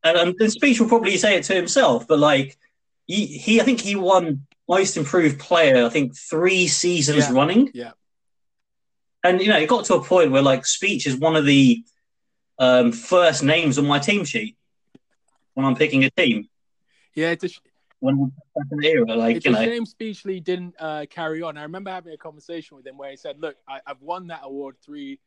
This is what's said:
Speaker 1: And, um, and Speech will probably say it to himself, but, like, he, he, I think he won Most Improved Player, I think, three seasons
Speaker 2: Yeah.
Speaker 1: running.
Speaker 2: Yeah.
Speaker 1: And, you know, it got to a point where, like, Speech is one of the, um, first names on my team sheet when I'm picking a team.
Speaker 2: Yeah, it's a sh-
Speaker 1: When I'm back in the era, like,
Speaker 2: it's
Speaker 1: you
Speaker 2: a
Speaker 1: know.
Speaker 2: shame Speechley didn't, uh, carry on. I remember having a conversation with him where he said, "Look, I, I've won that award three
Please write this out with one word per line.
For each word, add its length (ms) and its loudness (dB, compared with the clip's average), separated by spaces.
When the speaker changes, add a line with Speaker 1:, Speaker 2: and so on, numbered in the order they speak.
Speaker 1:
And, 140 4
um, 220 2
and 120 2
Speech 280 0
will 80 4
probably 300 2
say 180 2
it 100 -2
to 100 -2
himself, 520 0
but, 120 4
like, 380 2
he, 180 -4
he, 340 0
I 40 2
think 180 0
he 140 -6
won 500 0
Most 300 0
Improved 420 0
Player, 440 4
I 60 2
think, 260 -2
three 520 0
seasons 600 0
Speaker 2:
Yeah. 60 -2
Speaker 1:
running. 400 2
Speaker 2:
Yeah. 180 -14
Speaker 1:
And, 180 2
you 60 0
know, 100 4
it 100 0
got 180 0
to 100 2
a 80 0
point 280 4
where, 120 4
like, 220 2
Speech 420 -4
is 100 -4
one 180 0
of 100 2
the, 380 4
um, 320 4
first 520 2
names 360 2
on 80 2
my 120 2
team 260 -2
sheet 320 -8
when 100 -2
I'm 100 0
picking 280 2
a 80 2
team. 360 0
Speaker 2:
Yeah, 160 -2
it's 120 -6
a 60 -4
sh- 100 -18
Speaker 1:
When 160 0
I'm 120 0
back 160 -8
in 60 -8
the 100 -2
era, 180 2
like, 220 0
Speaker 2:
it's 80 -8
Speaker 1:
you 60 2
Speaker 2:
a 40 2
Speaker 1:
know. 100 0
Speaker 2:
shame 200 -4
Speechley 560 -10
didn't, 380 -8
uh, 300 -10
carry 320 -8
on. 160 -12
I 60 -16
remember 280 -14
having 220 -16
a 40 -20
conversation 600 -18
with 100 -20
him 100 -20
where 140 -16
he 60 -20
said, 220 -16
"Look, 180 -12
I, 180 -16
I've 160 -16
won 260 -12
that 160 -16
award 380 -14
three 460 -18